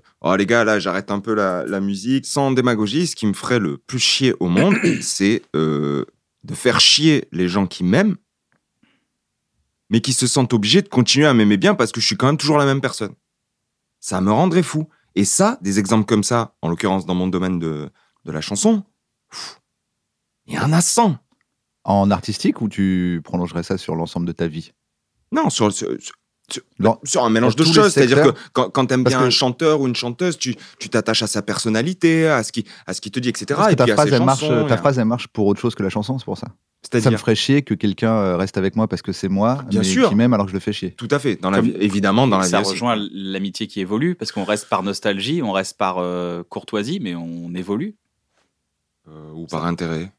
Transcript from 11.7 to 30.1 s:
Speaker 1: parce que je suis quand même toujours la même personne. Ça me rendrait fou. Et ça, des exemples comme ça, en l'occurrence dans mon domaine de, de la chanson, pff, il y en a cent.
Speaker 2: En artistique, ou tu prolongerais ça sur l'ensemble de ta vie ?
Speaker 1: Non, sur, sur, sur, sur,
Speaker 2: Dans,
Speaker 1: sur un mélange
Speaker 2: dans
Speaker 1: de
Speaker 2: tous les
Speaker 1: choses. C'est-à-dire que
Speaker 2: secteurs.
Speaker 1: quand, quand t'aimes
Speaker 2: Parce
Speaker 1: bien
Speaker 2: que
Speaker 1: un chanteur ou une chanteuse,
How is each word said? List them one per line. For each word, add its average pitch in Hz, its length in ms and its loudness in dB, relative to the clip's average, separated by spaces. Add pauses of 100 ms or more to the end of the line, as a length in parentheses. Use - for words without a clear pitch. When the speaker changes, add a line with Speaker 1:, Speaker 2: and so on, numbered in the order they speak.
Speaker 1:
parce 120 200 0
que 117 80 -6
je - 40 -2
suis 104 120 -2
quand 127 100 2
même 147 100 2
toujours 147 200 2
la 143 80 4
même 135 160 0
personne. 113 320 -6 (880)
Ça 92 200 -2
me 98 100 2
rendrait 170 300 4
fou. 156 260 -2 (280)
Et - 100 2
ça, 214 360 2
des 98 180 -2
exemples 104 260 2
comme 104 180 2
ça, 117 380 -2
en 80 80 -4
l'occurrence 92 360 -2
dans 90 100 -2
mon 92 120 0
domaine 92 320 -2
de, 78 300 -6 (360)
de 78 60 -12
la 78 100 -6
chanson, 202 420 0 (480)
pff, - 280 -16 (840)
il - 80 -12
y - 60 -4
en 147 120 2
a 170 100 4
cent. 190 360 2 (680)
Speaker 2:
En 101 280 4
artistique, 104 500 -2
ou 107 80 -2
tu 92 540 0
prolongerais 85 400 -4
ça 95 140 -4
sur 87 180 -6
l'ensemble 82 320 -4
de 85 40 -4
ta 85 160 -4
vie ? 78 240 -10 (600)
Speaker 1:
Non, 302 180 0
sur, 104 240 0
sur, - 160 -6 (100)
sur, - 140 -18 (380)
sur, - 100 -12 (180)
Speaker 2:
Dans, 110 240 2
Speaker 1:
sur 131 220 -2
un 113 60 2
mélange 117 240 2
Speaker 2:
dans 156 80 2
Speaker 1:
de 165 60 4
Speaker 2:
tous 165 60 4
les 214 60 8
Speaker 1:
choses. 202 120 4
C'est-à-dire 135 240 4
que 147 80 6
Speaker 2:
secteurs. - 280 0
Speaker 1:
quand, 127 160 0
quand 135 160 0
t'aimes 127 180 0
Speaker 2:
Parce 123 120 2
Speaker 1:
bien 127 80 2
Speaker 2:
que 127 40 4
Speaker 1:
un 123 40 2
chanteur 139 500 0
ou 131 60 0
une 120 80 -2
chanteuse, 160 420 -4